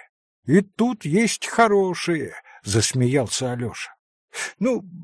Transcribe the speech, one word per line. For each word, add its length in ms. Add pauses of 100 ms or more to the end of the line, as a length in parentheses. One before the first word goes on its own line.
(440)
и 160
тут 440
есть 420
хорошее», 880 (300)
засмеялся 880
Алёша. 420 (640)
«Ну, 240 (220)